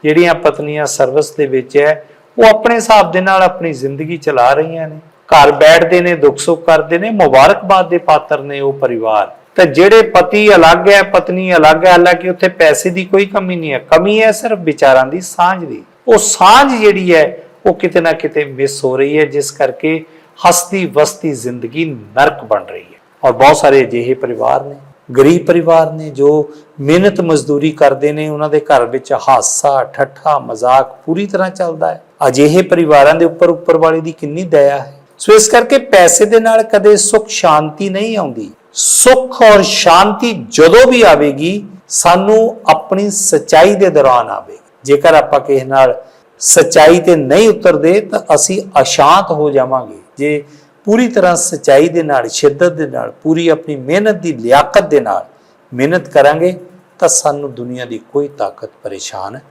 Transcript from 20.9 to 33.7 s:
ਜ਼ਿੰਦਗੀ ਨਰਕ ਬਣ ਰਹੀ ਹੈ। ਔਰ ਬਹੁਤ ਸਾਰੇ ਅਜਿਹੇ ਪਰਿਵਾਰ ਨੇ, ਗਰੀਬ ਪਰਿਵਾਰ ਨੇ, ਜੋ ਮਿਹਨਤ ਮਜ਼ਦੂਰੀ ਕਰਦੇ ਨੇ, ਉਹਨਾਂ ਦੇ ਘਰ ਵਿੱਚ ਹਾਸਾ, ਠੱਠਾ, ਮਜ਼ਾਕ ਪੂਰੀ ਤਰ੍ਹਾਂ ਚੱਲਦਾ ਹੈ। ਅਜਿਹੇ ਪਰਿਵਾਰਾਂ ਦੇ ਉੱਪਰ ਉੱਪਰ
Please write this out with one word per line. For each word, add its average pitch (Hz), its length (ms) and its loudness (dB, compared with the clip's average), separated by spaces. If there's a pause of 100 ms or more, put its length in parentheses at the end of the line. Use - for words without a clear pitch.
ਜ਼ਿੰਦਗੀ 123 520 -8
ਨਰਕ 127 580 -4
ਬਣ 104 220 -4
ਰਹੀ 90 160 -16
ਹੈ। - 200 -20 (220)
ਔਰ 131 80 2
ਬਹੁਤ 135 260 2
ਸਾਰੇ 139 240 2
ਅਜਿਹੇ 120 320 -4
ਪਰਿਵਾਰ 127 500 -4
ਨੇ, 143 120 -16 (420)
ਗਰੀਬ 165 280 2
ਪਰਿਵਾਰ 165 460 2
ਨੇ, 156 180 -12
ਜੋ 147 400 0 (300)
ਮਿਹਨਤ 185 420 0
ਮਜ਼ਦੂਰੀ 147 500 -2
ਕਰਦੇ 147 400 0
ਨੇ, 156 180 -8
ਉਹਨਾਂ 151 200 -6
ਦੇ 151 100 0
ਘਰ 139 260 0
ਵਿੱਚ 127 280 -6
ਹਾਸਾ, 131 680 -2
ਠੱਠਾ, 139 560 -4
ਮਜ਼ਾਕ 123 560 -2 (100)
ਪੂਰੀ 170 200 -6
ਤਰ੍ਹਾਂ 190 240 -4
ਚੱਲਦਾ 165 380 -6
ਹੈ। 160 160 -8 (240)
ਅਜਿਹੇ 147 340 2
ਪਰਿਵਾਰਾਂ 151 540 4
ਦੇ 170 100 0
ਉੱਪਰ 165 240 0
ਉੱਪਰ 170 280 -2